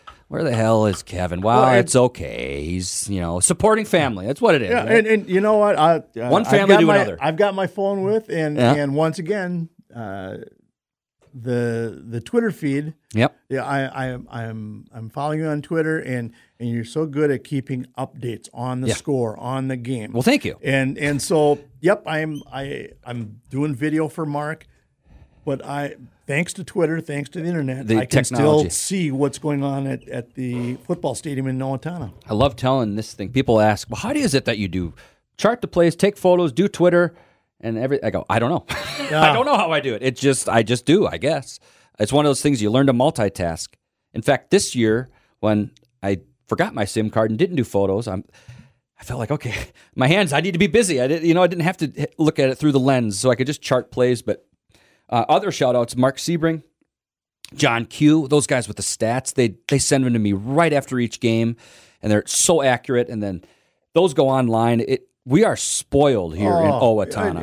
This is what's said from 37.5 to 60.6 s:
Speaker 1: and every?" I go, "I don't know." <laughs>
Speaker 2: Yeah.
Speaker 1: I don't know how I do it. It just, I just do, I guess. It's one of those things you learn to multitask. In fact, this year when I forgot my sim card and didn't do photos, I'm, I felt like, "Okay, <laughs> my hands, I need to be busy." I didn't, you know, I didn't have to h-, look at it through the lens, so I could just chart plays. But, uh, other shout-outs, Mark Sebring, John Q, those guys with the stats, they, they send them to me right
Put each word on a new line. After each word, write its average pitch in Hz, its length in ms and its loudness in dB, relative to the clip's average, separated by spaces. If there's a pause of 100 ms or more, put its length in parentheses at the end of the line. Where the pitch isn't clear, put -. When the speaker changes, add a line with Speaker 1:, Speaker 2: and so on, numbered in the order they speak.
Speaker 1:
and 113 180 -6
every?" 131 240 -2
I 110 80 0
go, - 180 -4
"I 107 100 2
don't 117 120 2
know." 170 180 -4
<laughs> - 80 -8 (320)
Speaker 2:
Yeah. 156 140 0
Speaker 1:
I 156 100 6
don't 247 140 0
know 285 100 2
how 170 160 0
I 151 80 0
do 135 140 -4
it. 104 80 -8
It 127 140 -2
just, 135 340 0
I 117 120 4
just 117 220 -2
do, 170 220 4
I 85 100 -6
guess. 135 440 -4 (380)
It's 104 140 0
one 147 140 4
of - 20 4
those 139 140 0
things 143 180 2
you 104 100 0
learn 135 180 4
to 135 40 6
multitask. 104 760 -2 (440)
In - 80 -8
fact, 131 300 -2
this 196 260 2
year 117 320 0 (320)
when 104 300 0 (320)
I 98 160 -2 (280)
forgot 165 280 -2
my 107 100 -2
sim 110 240 -2
card 110 220 0
and 110 80 -4
didn't 180 180 0
do 127 80 0
photos, 101 420 0
I'm, 101 180 -6 (760)
I - 40 -20
felt 123 140 -8
like, 113 120 -4
"Okay, 139 240 -4 (220)
<laughs> - 180 -20
my 131 140 2
hands, 175 260 2
I 147 80 2
need 185 100 -2
to 170 60 0
be 202 80 4
busy." 180 340 2
I 123 60 2
didn't, 160 200 0
you 165 60 6
know, 175 100 4
I 180 40 6
didn't 175 180 -2
have 180 140 -2
to 156 120 -4 (120)
h-, 147 160 -6
look 151 200 2
at 135 120 4
it 127 60 -4
through 151 160 2
the 135 80 4
lens, 123 380 2
so 127 120 2
I 123 40 4
could 123 120 -2
just 143 160 -6
chart 127 280 0
plays. 123 300 2
But, - 260 -6 (640)
uh, 120 220 2
other 190 200 2
shout-outs, 123 460 0
Mark 127 220 2
Sebring, 160 440 -2 (920)
John 117 320 0
Q, 151 420 2
those 143 180 2
guys 127 220 -2
with 107 80 -10
the 101 60 -8
stats, 117 500 -2
they, 117 220 2 (140)
they 139 100 2
send 131 260 2
them 123 80 0
to 117 60 2
me 104 160 0
right 139 400 0